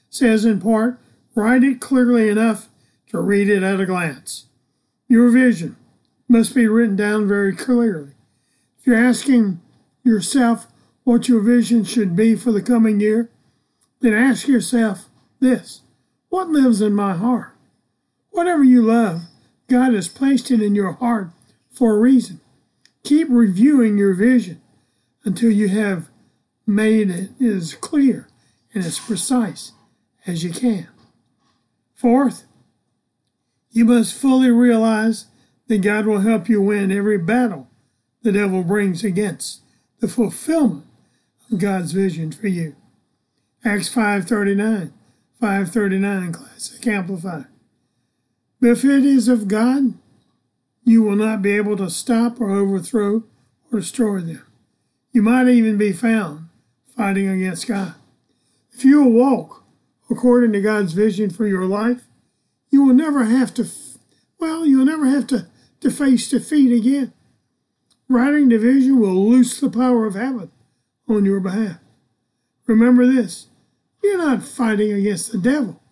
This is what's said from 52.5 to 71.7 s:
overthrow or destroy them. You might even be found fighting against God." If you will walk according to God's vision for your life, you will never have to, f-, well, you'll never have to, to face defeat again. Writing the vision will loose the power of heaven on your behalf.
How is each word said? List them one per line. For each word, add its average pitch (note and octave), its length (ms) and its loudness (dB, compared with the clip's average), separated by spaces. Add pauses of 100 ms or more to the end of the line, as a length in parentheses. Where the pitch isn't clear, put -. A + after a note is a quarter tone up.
overthrow G3+ 760 -2 (480)
or A3 80 -2
destroy G3+ 400 -4
them. E3 220 -12 (720)
You A3+ 100 2
might B3 260 2
even A3+ 280 2
be G3+ 160 0
found G3 560 -4 (480)
fighting G3 320 -2
against F#3 380 -6
God." G3 280 -6 (760)
If - 120 -6
you C#4+ 180 6
will B3 100 4
walk B3 520 0 (440)
according A#3+ 440 2
to G3+ 80 -2
God's G#3 320 -2
vision G3+ 380 0
for A3 160 -6
your F#3 200 -2
life, A3 400 -4 (640)
you C#4 140 4
will C4 100 6
never C#4+ 300 2
have A#3+ 300 0
to, A#3+ 80 -4
f-, - 360 -14 (400)
well, E4 260 -6
you'll C4 200 4
never D4+ 220 0
have C4+ 220 0
to, A3 200 -4 (320)
to C4+ 100 -2
face C4+ 380 0
defeat C4+ 440 0
again. B3+ 400 0 (960)
Writing C4+ 400 2
the A3+ 100 4
vision C4 420 4
will G3 280 2
loose B3 300 4
the C4+ 100 -2
power A#3 380 0
of G3 80 -6
heaven A3 360 -8 (580)
on G#3 160 0
your G3 160 0
behalf. F#3+ 380 -6 (880)